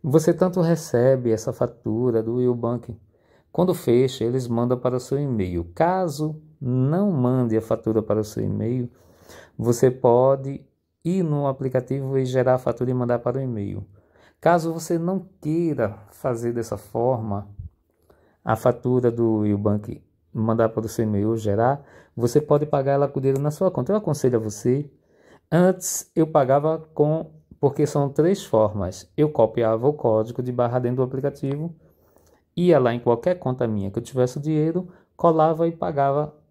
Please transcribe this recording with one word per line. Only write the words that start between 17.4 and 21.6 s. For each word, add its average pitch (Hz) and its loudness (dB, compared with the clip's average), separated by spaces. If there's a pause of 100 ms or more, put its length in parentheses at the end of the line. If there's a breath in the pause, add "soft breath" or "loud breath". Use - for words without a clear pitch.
a 113 2
fatura 123 2
do 113 0
Will 104 0
Bank 104 -2 (320)
mandar 113 2
para 110 -4
o 113 -6
seu 113 -2
e-mail 104 0
ou 113 0
gerar, 110 0 (320 loud breath)